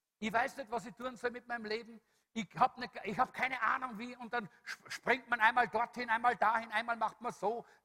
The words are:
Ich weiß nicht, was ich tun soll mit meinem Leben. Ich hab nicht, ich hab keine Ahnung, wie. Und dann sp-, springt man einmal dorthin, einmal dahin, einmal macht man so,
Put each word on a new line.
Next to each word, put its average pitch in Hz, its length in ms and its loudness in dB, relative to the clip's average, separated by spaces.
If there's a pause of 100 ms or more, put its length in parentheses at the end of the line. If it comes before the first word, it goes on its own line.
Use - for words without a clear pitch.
(200)
Ich 214 120 -2
weiß 247 260 2
nicht, 247 140 -8
was 220 140 -2
ich 233 100 -12
tun 247 200 -6
soll 240 160 -2
mit 247 160 -12
meinem 240 180 -6
Leben. 220 360 -6 (320)
Ich 220 140 -2 (100)
hab 254 200 4
nicht, 240 160 -6 (100)
ich 180 140 -4
hab - 160 2
keine 254 280 -2
Ahnung, 247 360 0
wie. 247 180 -10
Und 240 180 -12
dann 233 140 -4 (160)
sp-, - 260 -12
springt - 400 0
man 240 120 0
einmal 240 260 6
dorthin, 240 420 -2
einmal 233 260 4
dahin, 226 360 2
einmal 233 240 -2
macht 220 260 -4
man 233 120 -4
so, 220 320 -2 (200)